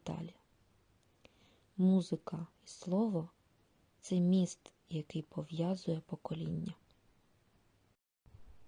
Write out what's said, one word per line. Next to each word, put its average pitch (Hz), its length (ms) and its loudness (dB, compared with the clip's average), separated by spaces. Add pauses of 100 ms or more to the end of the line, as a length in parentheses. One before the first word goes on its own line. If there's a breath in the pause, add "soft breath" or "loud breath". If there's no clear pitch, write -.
далі. 165 280 -6 (1400 soft breath)
Музика 185 720 2 (180)
і - 40 -20
слово — 180 600 0 (720)
це 180 200 2
міст, 180 520 4 (180)
який 156 320 -4
пов'язує 165 800 -4
покоління. 165 720 -6 (1900)